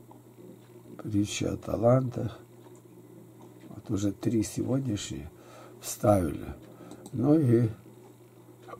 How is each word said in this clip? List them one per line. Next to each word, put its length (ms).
Притча 560
о 40
талантах. 800
Вот 220
уже 200
три 320
сегодняшние 880
вставили. 760
Ну 260
и 300